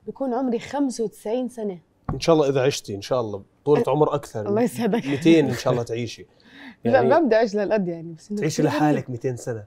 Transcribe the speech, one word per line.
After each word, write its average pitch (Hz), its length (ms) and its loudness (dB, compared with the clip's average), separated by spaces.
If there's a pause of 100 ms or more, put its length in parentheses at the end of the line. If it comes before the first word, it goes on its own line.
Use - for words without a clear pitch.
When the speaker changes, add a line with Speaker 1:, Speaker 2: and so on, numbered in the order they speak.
Speaker 1:
بكون 247 260 -4
عمري 247 240 -2
خمسة 262 460 -2
وتسعين 233 440 -4
سنة. 208 300 -6 (360)
Speaker 2:
إن 127 60 -8
شاء 170 140 6
الله 151 140 4
إذا 135 140 2
عشتي، 131 320 -2
إن 98 80 -8
شاء 127 180 0
الله 101 220 -6 (220)
طولة 151 240 4
Speaker 1:
أ-، - 20 0
Speaker 2:
عمر 143 240 4
أكثر. 117 340 -6
Speaker 1:
الله 208 140 2
يسعدك. 226 440 0
Speaker 2:
ميتين 147 420 4
إن 123 60 -2
شاء 127 180 -2
الله 120 100 -2
تعيشي. 113 440 -8 (300)
Speaker 1:
<laughs> - 280 -20
لا، 233 80 2
Speaker 2:
يعني 240 160 4
Speaker 1:
ما 285 100 6
بدي 254 160 2
أعيش 220 200 2
لهالقد 202 340 0
يعني، 165 240 -10
بس - 180 -20
إنه 208 100 -6
Speaker 2:
تعيشي 156 220 -2
Speaker 1:
كثير 151 80 2
غريب. 151 120 -2
Speaker 2:
لحالك 151 280 0
ميتين 123 260 -4
سنة، 113 300 -8